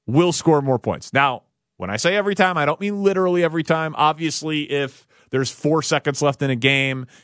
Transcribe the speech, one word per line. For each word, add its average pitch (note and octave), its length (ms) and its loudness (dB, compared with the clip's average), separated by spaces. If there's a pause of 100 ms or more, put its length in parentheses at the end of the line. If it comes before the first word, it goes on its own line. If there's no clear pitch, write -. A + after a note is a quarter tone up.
we'll D#3+ 280 2
score D#3 280 2
more C3+ 200 0
points." - 320 -6
Now, C3 320 2 (320)
when F2+ 140 -8
I G#2 60 -4
say F3 200 0
every G3+ 180 0
time, F#3 240 2
I D3 60 2
don't D3 160 0
mean G3+ 240 -4
literally F#3 400 2
every E3 180 -2
time. D#3+ 340 -2
Obviously, D3+ 680 -2
if C#3 420 -6 (240)
there's C3 200 -2
four D#3 300 0
seconds C#3+ 400 -2
left C#3+ 220 0
in C#3 80 0
a C3 60 0
game, C3+ 500 0 (180)